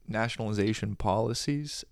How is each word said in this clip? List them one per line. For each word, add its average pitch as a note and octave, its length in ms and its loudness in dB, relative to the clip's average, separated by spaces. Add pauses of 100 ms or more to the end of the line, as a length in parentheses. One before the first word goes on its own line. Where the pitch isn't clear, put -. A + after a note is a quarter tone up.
nationalization G#2+ 880 0
policies A#2 960 0